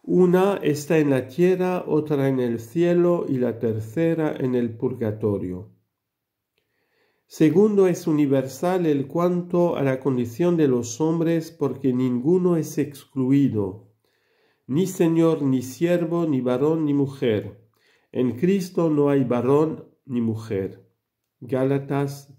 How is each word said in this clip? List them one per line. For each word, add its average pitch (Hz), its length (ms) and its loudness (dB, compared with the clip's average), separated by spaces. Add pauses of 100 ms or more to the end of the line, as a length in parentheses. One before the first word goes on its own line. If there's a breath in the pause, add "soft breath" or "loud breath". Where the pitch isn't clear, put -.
Una 180 540 4
está 147 360 0
en 147 100 2
la 127 180 0
tierra, 180 580 0
otra 151 440 0
en 131 100 0
el 117 220 -2
cielo 175 680 0
y 131 120 -2
la 120 200 -2
tercera 156 800 -2
en 127 160 -2
el 120 220 -2
purgatorio. 104 960 -4 (1500)
Segundo, 190 640 4
es 175 180 -2
universal 151 800 0
en 139 180 0
cuanto 175 720 0
a 139 80 -2
la 135 160 0
condición 131 560 0
de 156 140 4
los 123 320 -2
hombres, 165 500 -2
porque 135 400 -2
ninguno 131 640 2
es 151 220 -4
excluido, 131 1160 0 (760)
ni 165 220 0
señor, 165 540 2
ni 131 200 0
siervo, 170 640 -2
ni 143 140 0
varón, 139 460 0
ni 143 80 0
mujer. 135 760 -2 (460)
En 120 240 -2
Cristo 180 520 0
no 147 200 2
hay 139 160 2
varón 135 640 0 (160)
ni 123 160 -4
mujer. 107 680 -6 (520)
Gálatas 139 960 -4